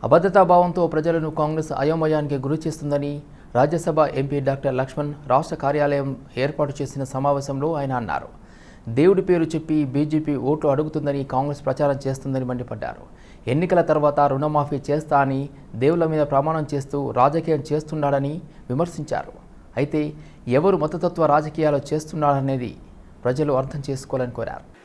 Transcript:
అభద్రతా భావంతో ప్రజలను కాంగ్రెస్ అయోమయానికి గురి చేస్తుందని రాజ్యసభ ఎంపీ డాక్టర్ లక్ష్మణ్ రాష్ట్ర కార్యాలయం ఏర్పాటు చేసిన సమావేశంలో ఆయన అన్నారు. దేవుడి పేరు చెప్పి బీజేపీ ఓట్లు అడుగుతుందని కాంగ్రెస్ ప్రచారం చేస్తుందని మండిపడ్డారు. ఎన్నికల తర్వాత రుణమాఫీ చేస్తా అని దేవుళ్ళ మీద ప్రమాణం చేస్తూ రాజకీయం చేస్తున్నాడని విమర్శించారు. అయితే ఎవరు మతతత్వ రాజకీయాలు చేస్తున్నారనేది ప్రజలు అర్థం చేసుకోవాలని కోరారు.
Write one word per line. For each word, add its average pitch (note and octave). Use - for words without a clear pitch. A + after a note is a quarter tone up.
అభద్రతా F3
భావంతో F3
ప్రజలను D#3+
కాంగ్రెస్ D#3
అయోమయానికి D3+
గురి C#3+
చేస్తుందని C#3+
రాజ్యసభ D#3
ఎంపీ C#3
డాక్టర్ C3+
లక్ష్మణ్ D3
రాష్ట్ర D3+
కార్యాలయం C#3+
ఏర్పాటు C#3+
చేసిన C3+
సమావేశంలో C#3
ఆయన C#3
అన్నారు. E2
దేవుడి F3
పేరు F3
చెప్పి D#3
బీజేపీ D3
ఓట్లు D3
అడుగుతుందని C#3+
కాంగ్రెస్ C#3
ప్రచారం C#3
చేస్తుందని C3
మండిపడ్డారు. B2
ఎన్నికల E3+
తర్వాత D3
రుణమాఫీ C#3+
చేస్తా D3+
అని C3+
దేవుళ్ళ D#3+
మీద D#3
ప్రమాణం D3
చేస్తూ C#3
రాజకీయం C#3+
చేస్తున్నాడని D3
విమర్శించారు. D3
అయితే D3+
ఎవరు E3
మతతత్వ F3
రాజకీయాలు D3+
చేస్తున్నారనేది C#3
ప్రజలు C#3
అర్థం C3+
చేసుకోవాలని B2+
కోరారు. -